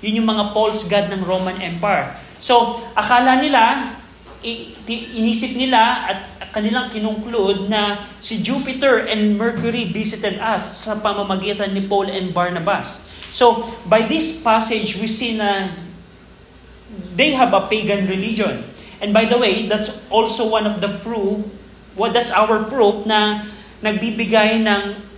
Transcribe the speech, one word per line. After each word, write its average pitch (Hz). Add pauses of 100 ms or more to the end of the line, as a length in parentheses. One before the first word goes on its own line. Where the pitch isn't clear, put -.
Yun 220
yung 220
mga 208
false 214
god 196
ng 190
Roman 185
Empire. 170 (240)
So, 233 (160)
akala 254
nila, 262 (480)
i-, 233 (160)
i-, 226
inisip 220
nila 247
at 196 (320)
kanilang 226
kinunclude 214
na 208 (160)
si -
Jupiter 262
and 208
Mercury 226
visited 208
us 214
sa 214
pamamagitan 202
ni 196
Paul 196
and 185
Barnabas. 175 (240)
So, 226 (160)
by 214
this 320
passage, 220
we 214
see 226
na 196 (1500)
they 285
have 247
a 190
pagan 202
religion. 190 (320)
And 208
by 226
the 240
way, 214
that's -
also 220
one 214
of 202
the 202
proof, 208 (480)
what, 220
that's 226
our 214
proof 208
na 208 (320)
nagbibigay 214
ng 202 (180)